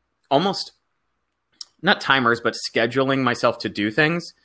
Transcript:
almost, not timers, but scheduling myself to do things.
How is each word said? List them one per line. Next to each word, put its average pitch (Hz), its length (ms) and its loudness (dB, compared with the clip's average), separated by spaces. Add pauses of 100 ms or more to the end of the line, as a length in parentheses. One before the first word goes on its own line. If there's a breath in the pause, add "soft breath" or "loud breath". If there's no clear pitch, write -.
(300)
almost, 175 420 0 (1080)
not - 180 2
timers, 120 400 2
but 110 140 -2
scheduling 131 680 0
myself 120 360 0
to 110 100 -6
do 104 220 -4
things. 160 420 -2 (120)